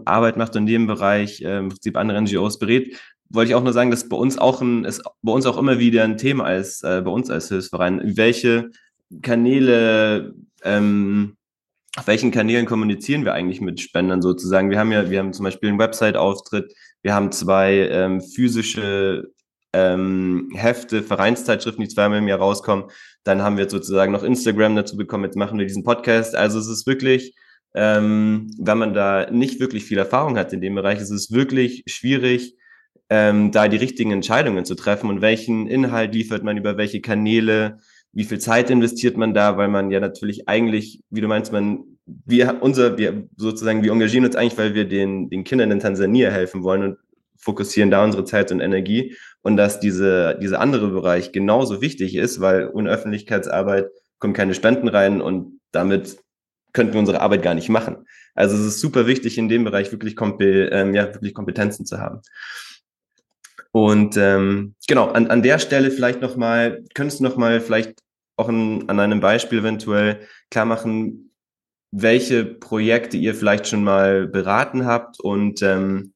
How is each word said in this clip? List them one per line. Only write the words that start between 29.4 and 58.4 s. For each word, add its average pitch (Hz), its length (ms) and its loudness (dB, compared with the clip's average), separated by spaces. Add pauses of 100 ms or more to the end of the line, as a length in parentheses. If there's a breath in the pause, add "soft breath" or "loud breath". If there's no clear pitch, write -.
wirklich 117 260 -4
viel 101 140 -2
Erfahrung 127 380 0
hat 92 160 -4
in 92 60 -4
dem 98 160 -4
Bereich, 98 240 -2
es 101 120 -10
ist 101 200 -8
wirklich 127 540 0
schwierig, 123 680 -2 (540 soft breath)
ähm, 104 420 4
da 107 160 6
die 104 100 2
richtigen 120 340 -2
Entscheidungen 101 540 0
zu 92 100 -8
treffen 104 340 -2
und 98 120 -4
welchen 110 460 0
Inhalt 117 460 0
liefert 110 300 -4
man 104 140 -2
über 104 200 -4
welche 104 220 -4
Kanäle, 110 800 0 (340 soft breath)
wie 107 120 -4
viel 104 160 -6
Zeit 120 300 2
investiert 120 480 2
man 110 160 0
da, 104 220 2
weil 101 120 0
man 98 240 0
ja 98 80 2
natürlich 101 500 -6
eigentlich, 107 520 0 (100)
wie 107 100 -6
du 107 60 -2
meinst, 107 260 -2
man, 104 300 -2 (220)
wir, 120 560 2
unser, 127 360 2
wir 101 300 -4 (100)
sozusagen, 110 460 -2
wir 110 80 2
engagieren 113 340 4
uns 120 100 0
eigentlich, 120 220 0
weil 107 160 0
wir 107 120 0
den, 98 440 -2
den 95 140 -6
Kindern 117 280 0
in 101 80 0
Tansania 101 520 2
helfen 92 320 -4
wollen 95 200 0
und 98 140 -4 (440)
fokussieren 101 500 2
da 101 120 6
unsere 98 200 0
Zeit - 280 0
und 92 100 -2
Energie 98 560 -2 (240 loud breath)
und 104 160 0
dass 104 220 2
diese, 92 640 2
dieser 98 200 -2
andere 120 280 0
Bereich 92 420 0
genauso 104 500 0
wichtig 98 340 -4
ist, - 240 -2
weil 92 320 2
ohne 104 180 -4
Öffentlichkeitsarbeit 101 1000 -2 (300 soft breath)
kommen 104 140 -2
keine 95 200 -2
Spenden 120 340 2
rein 101 340 2
und 90 380 -6 (120)
damit 95 480 -2 (540)
könnten 110 200 2
wir 107 60 2
unsere 98 200 2
Arbeit 101 220 4
gar 87 140 2
nicht 80 120 -6
machen. 113 380 0 (300 soft breath)
Also 101 200 2